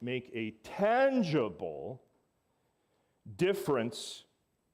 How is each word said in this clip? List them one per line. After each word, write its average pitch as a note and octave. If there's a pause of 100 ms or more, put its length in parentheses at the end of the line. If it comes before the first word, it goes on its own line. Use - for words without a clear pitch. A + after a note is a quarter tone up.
make B2
a A2+ (120)
tangible D#3 (1300)
difference C#3+ (500)